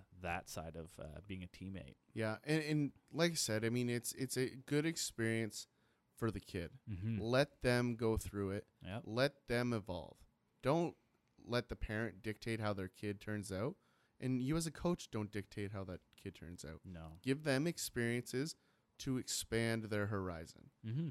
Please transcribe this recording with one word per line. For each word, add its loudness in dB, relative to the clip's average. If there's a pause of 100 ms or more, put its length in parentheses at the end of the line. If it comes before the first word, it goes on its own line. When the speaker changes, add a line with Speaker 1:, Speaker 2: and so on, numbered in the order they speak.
(220)
Speaker 1:
that -2
side -8
of, -8
uh, -10
being -8
a -10
teammate. -10 (180)
Speaker 2:
Yeah, 0
and, 4
and 2 (220)
like 4
I -4
said, 2
I 4
mean, 2
it's, 0
it's -4
a 2 (160)
good 2
experience 0 (500)
for 2
the -6
kid. -4 (200)
Speaker 1:
Mm-hmm. 0
Speaker 2:
Let 4
them 4
go 4
through 0
it. -2 (180)
Speaker 1:
Yep. -6
Speaker 2:
Let 2
them 2
evolve. -4 (440)
Don't 2 (500)
let 0
the -4
parent -2
dictate -2
how 2
their -2
kid -4
turns -2
out. 0 (460)
And 2
you 2
as 2
a -2
coach, 0
don't -2
dictate -6
how -4
that -6 (160)
kid -10
turns -12
out. -10
Speaker 1:
No. -10
Speaker 2:
Give 0
them 4
experiences 0 (440)
to 0
expand 0
their 2
horizon. -4 (180)
Speaker 1:
Mm-hmm. 0